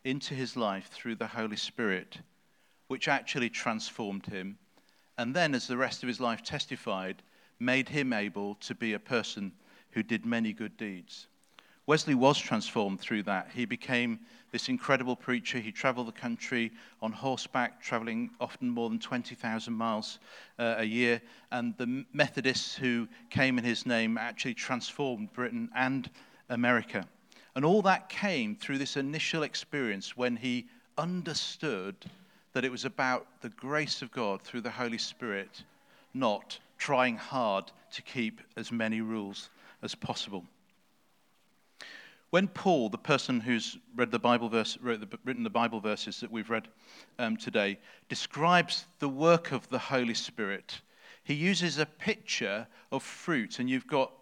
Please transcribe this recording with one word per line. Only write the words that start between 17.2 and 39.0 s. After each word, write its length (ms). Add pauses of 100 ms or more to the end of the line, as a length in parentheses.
traveling 480 (100)
often 300
more 180
than 100
twenty 360
thousand 400
miles, 440 (400)
uh, 200
a 60
year. 360 (320)
And 240
the 280 (100)
Methodists 600
who 320 (220)
came 300
in 60
his 200
name 320
actually 380
transformed 800
Britain 420
and 320 (400)
America. 580 (480)
And 100
all 180
that 260
came 480
through 220
this 180
initial 460
experience 760
when 200
he 300 (300)
understood 1000 (580)
that 100
it 80
was 140
about 400 (160)
the 80
grace 500
of 100
God 300
through 220
the 80
Holy 280
Spirit, 640 (500)
not 440 (200)
trying 380
hard 540 (220)
to 100
keep 380 (160)
as 160
many 300